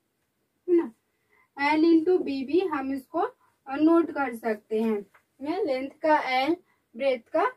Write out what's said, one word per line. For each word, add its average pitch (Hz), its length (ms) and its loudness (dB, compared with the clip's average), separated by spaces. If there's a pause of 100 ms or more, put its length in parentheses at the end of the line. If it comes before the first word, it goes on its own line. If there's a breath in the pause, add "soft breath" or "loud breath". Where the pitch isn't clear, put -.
(680)
है 349 60 4
ना। 294 160 0 (840)
L 311 80 4
into 339 340 4
B 277 80 -6
भी 277 340 -2
हम 277 340 -2
इसको 311 320 -4 (420)
note 311 440 2
कर 277 240 -4
सकते 220 460 -4
हैं, 214 240 -2 (360)
या 311 220 -6
length 269 260 -4 (160)
का 269 420 2
L, 339 80 0 (400)
ब्रेथ 254 400 -2
का 349 100 2 (120)